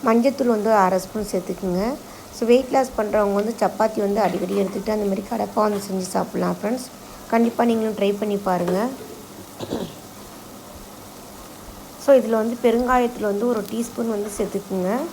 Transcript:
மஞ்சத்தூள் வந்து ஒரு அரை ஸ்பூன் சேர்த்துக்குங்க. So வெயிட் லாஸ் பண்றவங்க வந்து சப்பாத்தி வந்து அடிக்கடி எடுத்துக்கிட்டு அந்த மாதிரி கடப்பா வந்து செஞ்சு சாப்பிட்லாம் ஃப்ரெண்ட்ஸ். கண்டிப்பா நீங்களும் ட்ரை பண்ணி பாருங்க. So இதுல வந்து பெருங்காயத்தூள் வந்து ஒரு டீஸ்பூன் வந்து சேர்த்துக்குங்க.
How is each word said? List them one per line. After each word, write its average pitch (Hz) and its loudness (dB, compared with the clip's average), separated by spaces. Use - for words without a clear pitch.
மஞ்சத்தூள் 240 4
வந்து 208 2
ஒரு 214 6
அரை 185 4
ஸ்பூன் 202 -6
சேர்த்துக்குங்க. 185 -2
So - -4
வெயிட் 254 4
லாஸ் 262 2
பண்றவங்க 208 2
வந்து 220 -2
சப்பாத்தி 220 0
வந்து 202 0
அடிக்கடி 185 0
எடுத்துக்கிட்டு 196 -2
அந்த 208 0
மாதிரி 196 -2
கடப்பா 208 -2
வந்து 202 0
செஞ்சு 190 -2
சாப்பிட்லாம் 180 -2
ஃப்ரெண்ட்ஸ். 247 -4
கண்டிப்பா 233 2
நீங்களும் 220 0
ட்ரை 202 2
பண்ணி 208 0
பாருங்க. 180 2
So - -2
இதுல 226 0
வந்து 233 0
பெருங்காயத்தூள் 240 4
வந்து 202 0
ஒரு 220 0
டீஸ்பூன் 233 -2
வந்து 208 -4
சேர்த்துக்குங்க. 196 -2